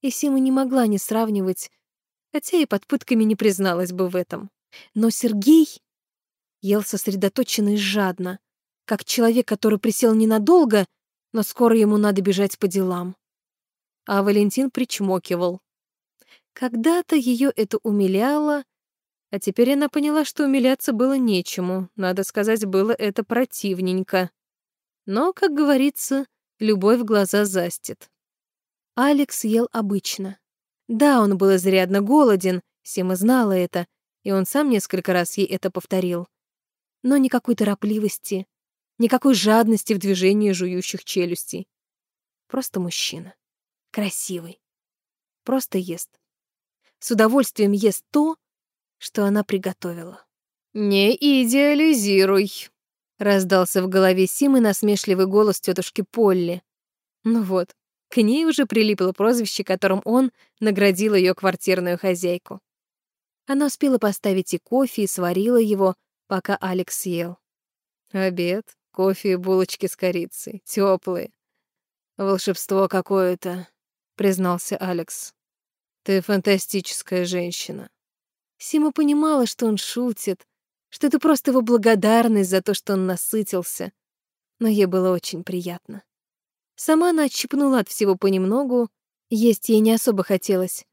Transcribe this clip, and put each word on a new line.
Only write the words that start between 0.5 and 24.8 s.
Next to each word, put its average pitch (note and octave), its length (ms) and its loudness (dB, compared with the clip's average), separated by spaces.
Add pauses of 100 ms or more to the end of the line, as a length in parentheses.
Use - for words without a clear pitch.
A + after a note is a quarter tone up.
могла C4 340 2
не G#3 120 0
сравнивать, G#3 720 -4 (640)
хотя D4+ 260 -2
и D#4 80 2
под G3+ 200 -4
пытками A#3+ 380 0
не G#3+ 120 2
призналась F#3 560 0
бы F3+ 160 -2
в F3+ 80 -4
этом. - 340 -6 (440)
Но A3+ 160 2
Сергей A#3+ 720 2 (800)
ел G3+ 220 0
сосредоточенно G3+ 920 -2
и - 20 0
жадно, F#3+ 600 -4 (460)
как - 200 -4
человек, A#3 440 2
который G#3+ 300 0
присел A3+ 360 2
ненадолго, A3 720 4 (460)
но A3 100 -2
скоро A3+ 340 2
ему G#3 200 4
надо G#3 260 2
бежать G3 360 0
по G3+ 100 -2
делам. F#3 480 -4 (920)
А G3+ 160 0
Валентин G#3 480 2
причмокивал. F#3 920 -4 (920)
Когда-то B3+ 640 -2
её B3+ 400 0
это G#3+ 260 -2
умиляло, B3 840 0 (680)
а G3 60 -4
теперь A#3+ 320 2
она C#4+ 160 0
поняла, D4 360 0
что - 200 -4
умиляться C4+ 480 0
было C4 260 0
нечему. F#3 800 -2
Надо F#3 260 -2
сказать, G#3+ 440 -2
было F#3+ 260 0
это G#3 320 -4
противненько. F#3 1080 -2 (760)